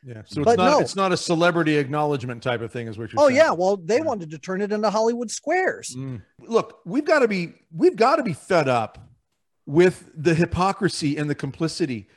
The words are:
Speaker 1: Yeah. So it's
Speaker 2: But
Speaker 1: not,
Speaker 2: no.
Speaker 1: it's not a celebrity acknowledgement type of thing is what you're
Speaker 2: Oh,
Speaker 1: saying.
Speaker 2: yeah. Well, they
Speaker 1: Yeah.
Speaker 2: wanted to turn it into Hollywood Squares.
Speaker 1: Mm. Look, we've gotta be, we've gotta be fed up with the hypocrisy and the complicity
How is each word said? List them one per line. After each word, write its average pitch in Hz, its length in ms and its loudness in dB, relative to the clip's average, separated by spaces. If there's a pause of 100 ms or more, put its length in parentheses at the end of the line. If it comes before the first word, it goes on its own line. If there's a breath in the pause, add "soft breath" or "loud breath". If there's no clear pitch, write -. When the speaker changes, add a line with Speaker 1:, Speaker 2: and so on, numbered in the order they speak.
Speaker 1:
Yeah. 113 220 -16
So 151 140 -8
it's 143 40 0
Speaker 2:
But 233 120 4
Speaker 1:
not, 180 140 4
Speaker 2:
no. 285 100 4
Speaker 1:
it's - 160 -4
not 190 160 0
a 175 40 0
celebrity 165 600 2
acknowledgement 139 680 -2
type 120 180 -2
of 113 120 -10
thing 117 160 -8
is 104 100 -12
what 117 140 -10
you're - 80 -2
Speaker 2:
Oh, 294 80 6
Speaker 1:
saying. 254 80 2
Speaker 2:
yeah. 302 160 4
Well, 185 240 0
they 190 220 0
Speaker 1:
Yeah. 320 40 0
Speaker 2:
wanted 208 280 -4
to 156 80 -14
turn 185 220 -6
it 208 120 -4
into 208 180 0
Hollywood 226 400 -2
Squares. 330 680 -4
Speaker 1:
Mm. 127 260 -10 (180)
Look, 170 440 -2
we've 247 200 -4
gotta 294 240 4
be, 180 260 -4 (180)
we've 277 220 2
gotta 262 300 2
be 196 80 -2
fed 156 360 0
up 117 300 0 (680)
with 175 520 2
the 160 180 2
hypocrisy 170 840 0
and 147 140 -4
the 143 60 -4
complicity 139 800 -6